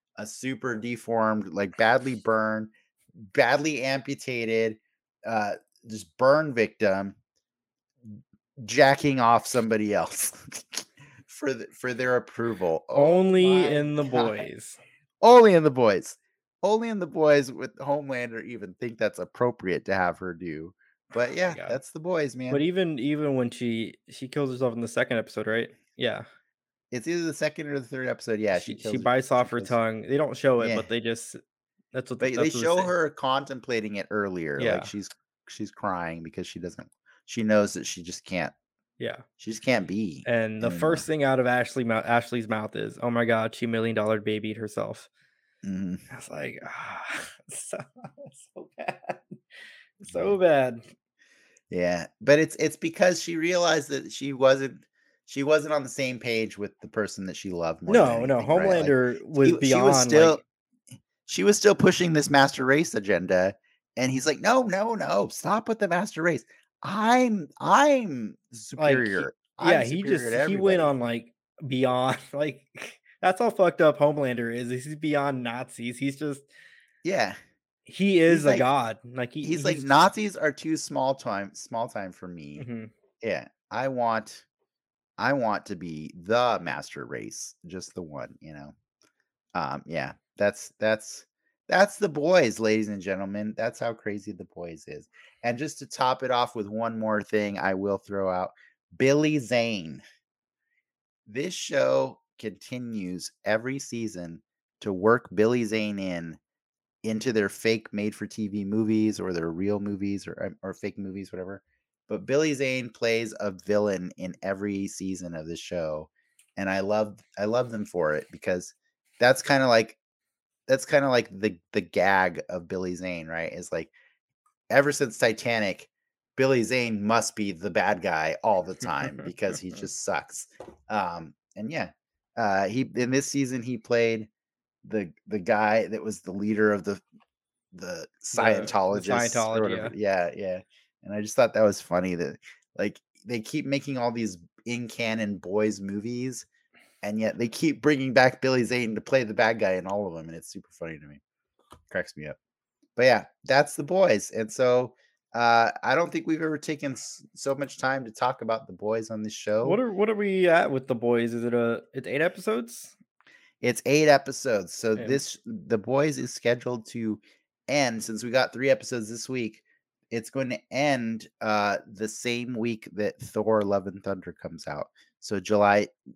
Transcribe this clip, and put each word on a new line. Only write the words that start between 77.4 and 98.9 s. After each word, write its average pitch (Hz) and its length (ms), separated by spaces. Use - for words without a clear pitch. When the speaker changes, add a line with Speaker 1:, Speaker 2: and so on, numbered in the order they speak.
Speaker 2:
he 190 380
is 165 180
Speaker 1:
He's 147 60
Speaker 2:
a 143 60
Speaker 1:
like, 120 80
Speaker 2:
god. 127 440
Like, 123 300
he, 151 100
Speaker 1:
he's 151 220
like, 151 100
Speaker 2:
he's 135 80
Speaker 1:
"Nazis 180 540
are 151 160
too 160 240
small 135 380
time, 101 380
small 120 360
time 98 240
for 90 160
me." 76 300
Speaker 2:
Mm-hmm. 117 260
Speaker 1:
Yeah, 95 280
I 127 200
want, 117 560
I 120 160
want 113 320
to 101 100
be 80 400
the 107 460
master 73 440
race, 58 500
just 87 260
the 90 100
one, 69 360
you 80 140
know? 73 200
Um, 69 320
yeah, 71 280
that's, - 420
that's, 110 460
that's 190 300
The 202 120
Boys, 147 500
ladies 110 300
and 101 120
gentlemen. 98 540
That's 113 240
how 117 140
crazy 104 380
The 90 140
Boys 85 420
is. 110 200
And 120 160
just 151 200
to 139 60
top 127 380
it 127 80
off 120 240
with 107 120
one 113 300
more 107 240
thing, 104 380
I 95 160
will 98 240
throw 98 320
out 90 200